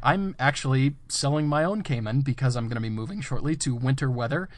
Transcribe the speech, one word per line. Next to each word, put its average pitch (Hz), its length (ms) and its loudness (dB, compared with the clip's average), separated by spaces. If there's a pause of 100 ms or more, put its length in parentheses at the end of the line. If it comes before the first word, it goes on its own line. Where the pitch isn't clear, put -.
I'm 190 360 0
actually 135 580 2 (120)
selling 151 400 0
my 147 160 2
own 202 180 0
Cayman 117 400 0
because 127 340 0
I'm 117 120 -4
gonna 117 120 -4
be 110 100 -2
moving 113 320 -6
shortly 135 340 0
to 139 180 -2
winter 131 360 0
weather. 127 480 -2